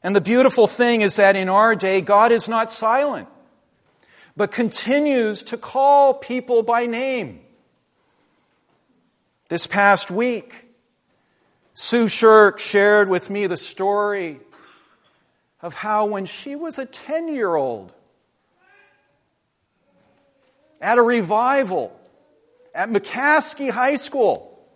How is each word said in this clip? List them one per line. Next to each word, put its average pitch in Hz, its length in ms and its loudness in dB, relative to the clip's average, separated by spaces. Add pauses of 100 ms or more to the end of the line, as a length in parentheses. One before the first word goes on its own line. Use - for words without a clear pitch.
And 196 140 -4
the 190 60 4
beautiful 240 440 4
thing 240 360 0
is 202 160 0
that 196 180 6
in 190 140 -4
our 214 260 4
day, 190 240 0
God 208 320 4
is 233 160 0
not 220 240 -2
silent, 226 560 -2 (1080)
but 202 140 -2
continues 240 920 -2
to 233 140 -10
call 277 560 4
people 247 500 -2
by 233 220 0
name. 233 560 -6 (2000)
This 170 180 -4
past 202 420 2
week, 226 560 -6 (1120)
Sue 233 320 0
Shirk 214 500 6
shared 208 520 2
with 180 200 -2
me 202 160 -4
the 180 120 -4
story 196 840 -6 (1200)
of 170 140 -14
how 214 300 -2
when 202 200 -6
she 277 300 -14
was 311 240 -10
a 262 60 -8
ten-year-old 175 1080 -6 (3000)
at 214 160 2
a 247 40 6
revival 226 1000 0 (720)
at 190 160 -6
McCaskey 269 800 -2
High 254 280 -2
School - 680 -4 (120)